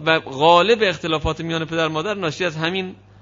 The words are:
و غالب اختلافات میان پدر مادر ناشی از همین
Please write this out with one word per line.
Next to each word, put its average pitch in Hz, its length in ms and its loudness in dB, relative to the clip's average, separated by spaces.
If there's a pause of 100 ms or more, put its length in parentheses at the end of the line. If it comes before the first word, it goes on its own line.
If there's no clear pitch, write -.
و 160 140 4
غالب 170 600 4
اختلافات 160 600 -2
میان 165 240 -4
پدر 160 220 -2
مادر 160 260 -4
ناشی 180 320 -4
از 156 120 -4
همین 185 380 -4 (260)